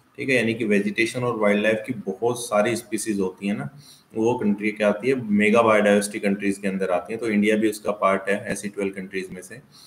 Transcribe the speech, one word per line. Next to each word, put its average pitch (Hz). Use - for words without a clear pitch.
ठीक 123
है, 131
यानी 113
कि 113
vegetation 104
और 117
वाइल्ड 104
लाइफ 110
की 127
बहुत 113
सारी 107
species 104
होती 95
है 104
ना, 143
वो 113
country 104
क्या 104
आती 117
है? 123
mega 104
biodiversity 104
countries 98
के 101
अंदर 95
आती 90
है। 113
तो 117
India 104
भी 110
उसका -
part 95
है 107
ऐसी 101
twelve 98
countries 92
में 90
से। 113